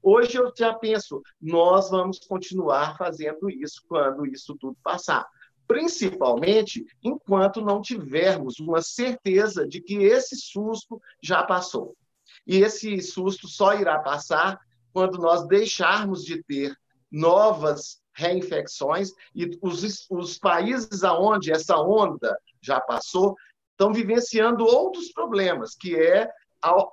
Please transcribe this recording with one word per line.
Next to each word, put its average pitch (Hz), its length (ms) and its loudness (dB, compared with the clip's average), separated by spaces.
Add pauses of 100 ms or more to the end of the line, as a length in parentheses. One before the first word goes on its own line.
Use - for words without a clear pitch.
Hoje 240 340 6
eu 247 180 0
já 226 200 0
penso, 220 480 -4 (180)
nós 175 480 4
vamos 185 300 -2
continuar 165 800 -4
fazendo 160 500 -6
isso 147 400 -10
quando 143 380 -2
isso 131 340 -12
tudo 135 240 -10
passar. 175 420 -2 (400)
Principalmente 208 1200 0 (180)
enquanto 196 600 0
não 202 180 0
tivermos 160 800 -2
uma 160 220 -2
certeza 202 840 -2
de 147 140 -12
que 202 160 -8
esse 240 400 2
susto 214 640 -10 (220)
já 165 200 0
passou. 170 540 -4 (500)
E 185 120 2
esse 208 420 2
susto 185 480 -6
só 196 260 2
irá 170 260 0
passar 156 580 -2 (340)
quando 185 260 0
nós 170 280 2
deixarmos 196 760 0
de 160 180 -8
ter 139 340 -6 (340)
novas 156 920 2 (120)
reinfecções 175 1000 -4 (240)
e 170 280 -6
os, 185 480 -6
os 175 280 -8
países 202 680 -2
aonde 180 460 2
essa 160 280 0
onda 170 580 0 (240)
já - 200 -2
passou 185 540 0 (380)
estão 208 200 2
vivenciando 226 720 2
outros 339 480 2
problemas, 190 640 -2
que 170 220 -6
é 170 340 4 (320)
a 180 300 4